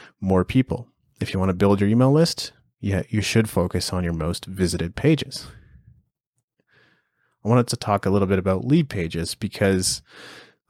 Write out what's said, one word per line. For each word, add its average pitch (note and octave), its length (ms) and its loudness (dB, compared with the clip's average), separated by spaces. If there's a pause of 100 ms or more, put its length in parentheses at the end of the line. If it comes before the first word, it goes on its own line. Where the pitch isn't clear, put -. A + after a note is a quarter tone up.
(220)
more F#2 240 2
people. - 420 0 (320)
If - 140 -6
you G2 60 -2
want F#2+ 100 0
to F2+ 60 0
build G2+ 260 4
your G2+ 80 2
email B2 220 4
list, D#3+ 400 0 (280)
yeah, G2 300 0
you G#2+ 120 0
should A2 280 0
focus F2+ 420 -2
on F2+ 120 -2
your E2+ 100 -2
most E2 320 -4
visited F2+ 500 -4
pages. - 520 -2 (2000)
I G#2 40 -4
wanted A#2+ 220 2
to - 80 -6
talk G2+ 280 -2
a G2 40 2
little G2 180 2
bit F#2+ 100 2
about F#2+ 300 -2
Leadpages G2+ 720 -2
because F#2+ 600 0 (680)